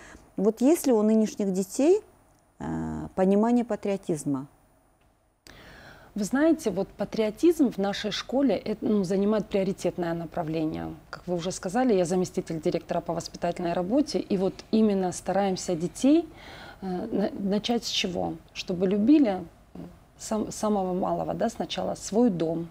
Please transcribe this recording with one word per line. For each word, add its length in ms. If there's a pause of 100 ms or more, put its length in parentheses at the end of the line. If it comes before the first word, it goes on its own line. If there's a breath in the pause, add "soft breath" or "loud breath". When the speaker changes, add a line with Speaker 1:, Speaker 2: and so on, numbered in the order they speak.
(360 loud breath)
Speaker 1:
Вот 260
есть 240
ли 60
у 100
нынешних 500
детей, 480 (580)
э, 560
понимание 500
патриотизма? 840 (1700 loud breath)
Speaker 2:
Вы 100
знаете, 460
вот 180
патриотизм 840
в 60
нашей 340
школе, 420 (100)
э, 160
ну, 220
занимает 440
приоритетное 680
направление. 800 (160)
Как 160
вы 80
уже 160
сказали, 420
я 120
заместитель 560
директора 400
по 120
воспитательной 600
работе, 480
и 160
вот 180 (160)
именно 400
стараемся 640
детей, 540 (540 loud breath)
э, 40
на-, 440 (200)
начать 340
с 40
чего? 460 (180)
Чтобы 340
любили, 540 (340)
э, 40 (400)
сам-, 340
самого 420
малого, 400
да, 160
сначала 460
свой 340
дом, 400